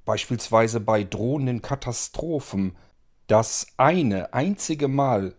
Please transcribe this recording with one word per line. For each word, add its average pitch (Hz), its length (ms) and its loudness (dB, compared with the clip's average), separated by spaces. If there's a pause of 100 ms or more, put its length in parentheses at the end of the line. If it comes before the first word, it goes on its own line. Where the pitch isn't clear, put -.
beispielsweise 113 760 2
bei 107 240 2
drohenden 123 580 -2
Katastrophen. 127 1160 -4 (500)
Das 110 480 2
eine 131 580 2
einzige 151 540 -2
Mal, 131 520 0